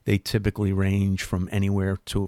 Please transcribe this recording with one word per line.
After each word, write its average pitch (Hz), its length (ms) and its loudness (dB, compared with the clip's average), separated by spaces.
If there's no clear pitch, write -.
They 101 120 2
typically 101 560 0
range 98 480 2
from 92 300 -2
anywhere 98 560 0
to, 101 200 -2